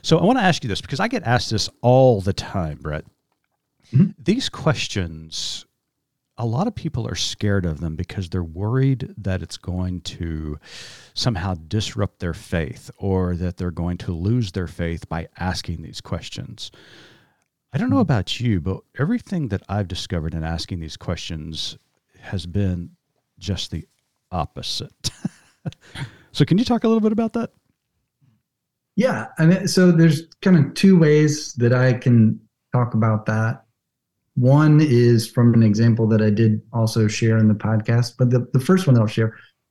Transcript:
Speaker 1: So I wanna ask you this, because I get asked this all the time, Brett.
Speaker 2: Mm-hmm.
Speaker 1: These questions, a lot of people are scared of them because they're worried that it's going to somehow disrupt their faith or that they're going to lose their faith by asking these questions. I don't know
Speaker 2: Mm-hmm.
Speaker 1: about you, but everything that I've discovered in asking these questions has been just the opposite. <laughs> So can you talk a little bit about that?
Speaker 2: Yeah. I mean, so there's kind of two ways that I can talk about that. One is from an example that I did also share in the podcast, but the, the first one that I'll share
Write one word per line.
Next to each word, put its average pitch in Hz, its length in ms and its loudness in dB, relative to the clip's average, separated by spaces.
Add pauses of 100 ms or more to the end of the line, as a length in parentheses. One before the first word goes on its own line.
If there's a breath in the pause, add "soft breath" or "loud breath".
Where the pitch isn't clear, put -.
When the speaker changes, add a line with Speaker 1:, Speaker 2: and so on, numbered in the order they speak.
Speaker 1:
So - 160 2
I 175 60 0
wanna 247 160 4
ask 185 240 2
you 120 60 -4
this, 95 100 -4
because 143 220 -8
I 226 80 -2
get 233 140 -6
asked 120 280 0
this 107 180 -2 (120)
all 123 400 4
the 95 100 -2
time, 80 500 -6
Brett. 76 220 -6 (920)
Speaker 2:
Mm-hmm. 165 240 4
Speaker 1:
These 214 300 -2
questions, - 1160 -6 (720)
a 113 80 -4
lot 131 220 -2
of 226 80 -6
people 127 300 -6
are - 100 -6
scared 101 500 -2
of 76 160 -4
them 78 160 -6
because 90 320 -8
they're 90 160 -4
worried 117 720 -2
that 95 240 -4
it's - 160 -12
going 90 440 -6
to 78 560 -8 (560 loud breath)
somehow 95 420 -4 (120)
disrupt 104 520 -4
their 87 140 -4
faith - 640 -8
or 92 380 -2
that 87 220 -6
they're 90 140 -6
going 87 260 -6
to - 160 -8
lose 104 400 -2
their 90 140 -6
faith 85 420 -8
by 82 180 -8 (100)
asking 85 440 -6
these 80 180 -16
questions. - 720 -12 (1000 soft breath)
I 131 40 -2
don't 240 120 -2
know 277 80 2
Speaker 2:
Mm-hmm. 262 60 4
Speaker 1:
about 123 360 -2
you, 110 220 0
but 95 180 -6 (180)
everything 175 520 -4
that 98 180 -6
I've 98 220 -4
discovered 82 440 -6
in 80 120 -6
asking 82 340 -8
these 80 160 -12
questions 80 840 -10 (440)
has 87 240 -10
been 90 460 -4 (460)
just 90 340 -8
the 80 140 -10 (460)
opposite. - 840 -8
<laughs> - 560 -12 (600 loud breath)
So 151 100 2
can 165 140 2
you 247 80 2
talk 240 180 0
a 226 60 2
little 226 100 2
bit 214 140 2
about 226 200 -2
that? 233 180 -6 (1400)
Speaker 2:
Yeah. 196 320 0 (100)
I 160 80 4
mean, 185 220 4
so 180 240 4
there's 160 360 4 (140)
kind 185 160 6
of - 160 2
two 190 260 6
ways 151 540 2
that 120 200 2
I 127 200 4
can 117 460 4 (340)
talk 123 200 0
about 110 320 0
that. 110 380 -2 (720)
One 147 460 6
is 120 480 4
from 120 240 4
an 113 100 6
example 113 460 4
that 110 120 4
I 107 80 2
did 107 320 2 (120)
also 110 340 2
share 113 300 2
in 110 100 4
the 107 60 6
podcast, 110 640 0
but 127 140 2
the, 127 200 0
the 135 80 2
first 185 260 2
one 135 100 6
that 113 60 4
I'll 107 60 2
share 110 300 -2 (340 loud breath)